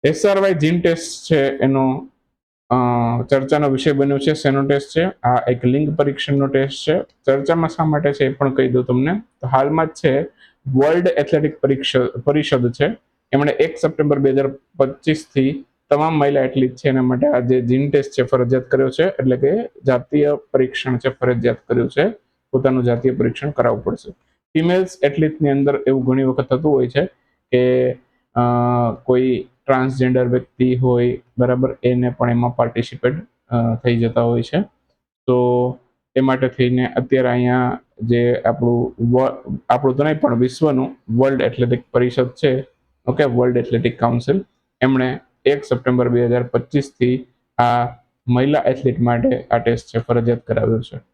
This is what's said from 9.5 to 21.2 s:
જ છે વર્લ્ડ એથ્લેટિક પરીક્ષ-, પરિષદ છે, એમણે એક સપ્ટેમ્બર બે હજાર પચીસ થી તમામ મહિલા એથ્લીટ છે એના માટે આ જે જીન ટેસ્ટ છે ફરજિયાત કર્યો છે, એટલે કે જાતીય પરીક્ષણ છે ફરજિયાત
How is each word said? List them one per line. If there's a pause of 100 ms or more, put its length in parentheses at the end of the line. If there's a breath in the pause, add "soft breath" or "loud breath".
જ
છે (520 soft breath)
વર્લ્ડ
એથ્લેટિક
પરીક્ષ-,
પરિષદ
છે, (340)
એમણે
એક
સપ્ટેમ્બર
બે
હજાર (260)
પચીસ
થી (260)
તમામ
મહિલા
એથ્લીટ
છે
એના
માટે
આ
જે
જીન
ટેસ્ટ
છે
ફરજિયાત
કર્યો
છે,
એટલે
કે (180)
જાતીય (140)
પરીક્ષણ
છે
ફરજિયાત (120)